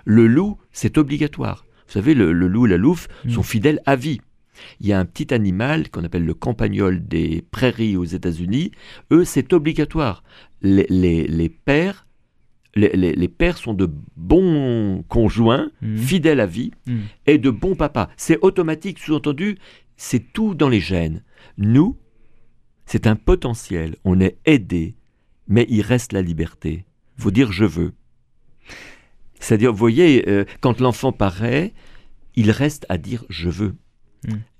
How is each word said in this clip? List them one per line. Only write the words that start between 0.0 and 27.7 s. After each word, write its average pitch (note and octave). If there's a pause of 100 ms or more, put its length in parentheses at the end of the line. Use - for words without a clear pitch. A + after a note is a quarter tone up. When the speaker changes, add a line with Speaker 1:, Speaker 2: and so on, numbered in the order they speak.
Speaker 1:
Le A2+
loup, F3+ (140)
c'est -
obligatoire. D3 (200)
Vous -
savez, A2+
le, F#2+
le F2
loup A2+
et G#2+
la F2
louve D#3+ (160)
Speaker 2:
Mhm. A#2+
Speaker 1:
sont A#2
fidèles C#3
à C#3
vie. C3+ (580)
Il -
y G2+
a F#2+
un -
petit C#3
animal A2+
qu'on E2
appelle E2+
le D#2+
campagnol G2+
des E2 (100)
prairies A2
aux F2+
États-Unis. F2+ (400)
Eux, E3+
c'est -
obligatoire. D#3 (380)
Les, G2
les, F2+
les E2
pères, E3 (640)
les, G#2
les, F2+
les F2
pères F3
sont A2+
de F#2 (240)
bons A#2
conjoints, A#2 (100)
Speaker 2:
Mhm. A2
Speaker 1:
fidèles C#3+
à G#2+
vie, G2 (160)
Speaker 2:
Mhm. A#2+ (260)
Speaker 1:
et D3
de C3
bons F3+
papas. C#3+
C'est -
automatique, E3+
sous-entendu, D3+ (400)
c'est -
tout G#3+
dans C#3+
les A2
gènes. E2 (360)
Nous, B2+ (880)
c'est -
un G#2+
potentiel, F2
on F#2
est F#2+
aidé, F#2 (540)
mais A2+
il G#2+
reste A#2+
la G2
liberté. E2 (320)
Faut G#2+
dire « A2
je G#2+
veux ». E2 (1500)